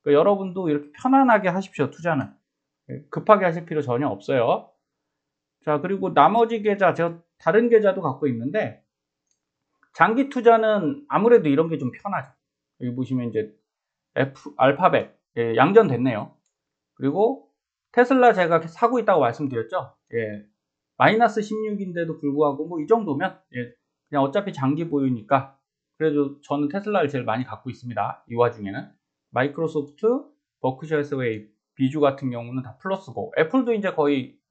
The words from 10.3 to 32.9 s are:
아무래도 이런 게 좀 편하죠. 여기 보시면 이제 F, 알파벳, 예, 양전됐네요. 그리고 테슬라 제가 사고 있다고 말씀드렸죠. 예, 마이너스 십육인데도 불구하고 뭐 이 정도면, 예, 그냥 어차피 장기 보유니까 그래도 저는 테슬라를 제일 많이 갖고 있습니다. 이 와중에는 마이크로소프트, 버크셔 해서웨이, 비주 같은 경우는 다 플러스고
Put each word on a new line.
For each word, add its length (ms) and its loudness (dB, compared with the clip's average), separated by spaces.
아무래도 400 4
이런 200 2
게 100 -4
좀 120 -6
편하죠. 400 -10
여기 140 -8
보시면 340 -4
이제 260 -6
F, 400 -4
알파벳, 580 2
예, 200 -2
양전됐네요. 760 4
그리고 540 -2
테슬라 400 6
제가 340 2
사고 320 -2
있다고 220 2
말씀드렸죠. 760 -4
예, 300 -8
마이너스 440 2
십육인데도 800 -8
불구하고 480 -2
뭐 140 -8
이 60 -8
정도면, 520 -2
예, 180 -10
그냥 160 0
어차피 280 -2
장기 360 -2
보유니까 680 -2
그래도 460 -2
저는 260 -4
테슬라를 400 -2
제일 160 -6
많이 200 -4
갖고 260 -12
있습니다. 580 -8
이 60 -12
와중에는 560 -2
마이크로소프트, 920 -4
버크셔 360 -4
해서웨이, 500 -4
비주 240 -2
같은 300 0
경우는 320 -8
다 160 -20
플러스고 600 -8